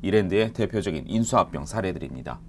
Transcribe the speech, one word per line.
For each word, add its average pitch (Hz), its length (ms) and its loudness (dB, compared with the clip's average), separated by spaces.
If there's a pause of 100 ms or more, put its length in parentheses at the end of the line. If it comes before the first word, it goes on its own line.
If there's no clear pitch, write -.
이랜드의 104 500 4
대표적인 87 560 -2
인수합병 95 560 2
사례들입니다. 69 760 -6 (100)